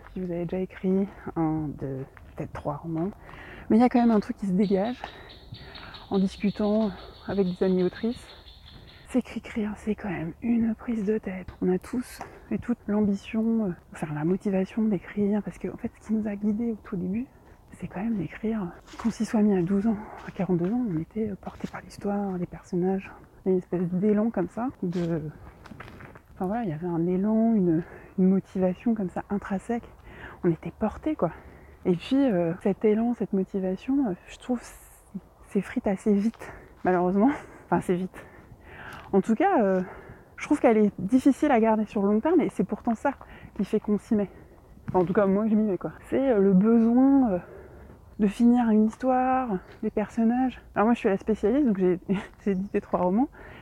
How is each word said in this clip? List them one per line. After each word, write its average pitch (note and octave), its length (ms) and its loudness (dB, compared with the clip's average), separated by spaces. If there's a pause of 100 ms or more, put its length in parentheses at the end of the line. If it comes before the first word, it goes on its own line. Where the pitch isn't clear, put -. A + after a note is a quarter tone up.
(140)
si F#3 60 -8
vous F#3 120 -6
avez F3 140 -4
déjà F#3 120 -4
écrit F#3+ 500 0 (280)
un, D#3 320 0 (120)
deux, C3+ 240 -8 (320)
peut-être - 180 -10
trois D3 240 -6
romans, E3 340 -6 (580)
mais G#3+ 80 6
il - 20 8
y B3 40 6
a B3 60 6
quand B3 100 2
même A#3 120 4
un G#3+ 80 4
truc - 180 -4
qui - 80 -8
se F#3+ 60 -2
dégage G3 500 0 (1080)
en G3 80 2
discutant G#3 720 0 (360)
avec F#3+ 200 0
des F3+ 180 0
amies F#3 180 4
autrices, A3+ 400 -2 (840)
c'est B3+ 160 0
qu'écrire, G#3+ 540 -6
c'est G#3 180 -4
quand G#3 140 -8
même D#3+ 240 -6 (100)
une A3+ 320 0
prise A3+ 280 -4
de G#3+ 140 0
tête. F#3 300 -8 (160)
On F#3 100 2
a F#3 60 0
tous - 400 -8 (320)
et G#3+ 80 -2
toutes - 180 -4 (100)
l'ambition, G#3+ 760 0
euh, F#3 40 -2 (240)
enfin - 200 -8
la D3+ 120 -4
motivation F#3+ 580 0
d'écrire, G#3 580 -2
parce - 160 -10
que F#3 120 -8
en - 80 -10
fait, A#3 120 -8 (100)
ce - 80 -20
qui G#3+ 60 -4
nous A3 140 -2
a G3+ 80 -6
guidés G#3+ 380 -2
au G#3 100 -10
tout - 140 -10
début, F#3+ 280 -4 (460)
c'est - 160 -12
quand F#3 140 -10
même A3+ 160 -2
d'écrire. G3+ 500 -4 (340)
Qu'on A#3 80 0
s'y G#3+ 160 -4
soit A3 160 2
mis G#3 160 4
à F3 60 2
douze G3 240 0
ans, G#3 100 0 (300)
à - 40 -14
quarante-deux F3+ 400 0
ans, B3 160 -2
on D#3+ 120 -2
était, G#3+ 300 -4
euh, F#3+ 60 -8
porté - 320 -12
par F3+ 140 -12
l'histoire, G3+ 560 -4
les F3 80 -4
personnages. F#3 680 -4 (340)
Il F#3+ 40 0
y - 0 -
a - 40 4
une F#3 60 2
espèce F3+ 300 -4
d'élan G#3 400 2
comme F3+ 200 -2
ça, A#3 180 -6 (160)
de... E3+ 380 -2 (1120)
Enfin F#3 100 -6
voilà, A3+ 180 -2
il F#3+ 60 -4
y D3+ 40 -2
avait D#3 120 -6
un E3+ 220 0
élan, A3 480 2
une... F3 260 4 (380)
une F#3 100 6
motivation F#3 640 0
comme G3+ 160 -4
ça - 220 -8
intrinsèque. G3+ 580 -4 (540)
On F3 80 4
était E3 260 -4
portés, D4+ 380 -2
quoi. E3 160 -2 (560)
Et F3+ 80 4
puis, - 200 -2
euh, F3+ 380 2 (100)
cet G3 200 -2
élan, A3+ 300 2
cette G3+ 200 -6
motivation, G3 720 -2
euh, F3 60 -2 (140)
je - 120 -20
trouve B3 200 -4
c-, - 140 -20 (760)
s'effrite - 360 -4
assez G#3 280 0
vite, G3+ 380 -2 (320)
malheureusement. F#3 460 4 (360)
Enfin, F3 120 0
assez F3+ 160 0
vite. F3+ 320 -6 (880)
En F#3+ 80 6
tout A3 140 2
cas, F4 260 4
euh, F#3+ 220 4 (540)
je - 80 -12
trouve D4 140 0
qu'elle A3+ 180 6
est G#3 200 4
difficile C4 540 2
à A#3 80 6
garder A3 260 2
sur G#3 160 -4
le G3 100 2
long G#3+ 100 4
terme, D#4+ 200 4
et - 80 2
c'est - 140 0
pourtant A3 320 -4
ça C#4 160 -2 (420)
qui G3+ 120 -4
fait G#3+ 140 -2
qu'on G#3 200 0
s'y - 160 -2
met. G3+ 160 0 (560)
Enfin, - 140 2
en E3+ 40 2
tout F3 80 0
cas, G3+ 140 4
moi, G3+ 200 2
je G#3+ 60 0
m'y G#3+ 80 4
mets, G3+ 160 0
quoi. D#3+ 140 -8 (180)
C'est, C4 220 2
euh, G#3 80 4
le G3 140 6
besoin, A#3 800 6
euh, F3 80 0 (800)
de G#3 80 2
finir A#3 460 4
une G#3+ 140 6
histoire, B3+ 760 0 (240)
des G#3+ 80 -2
personnages. A#3 680 0 (140)
Alors G#3 140 4
moi, A#3+ 80 4
je - 40 -2
suis G#3+ 100 2
la F#3+ 80 2
spécialiste, A3+ 500 0
donc G3 100 2
j'ai, F3+ 220 2 (100)
<laughs> F#3+ 60 0 (280)
j'ai G3+ 80 0
édité G3 300 -2
trois F3 200 -4
romans. G3 260 2 (340)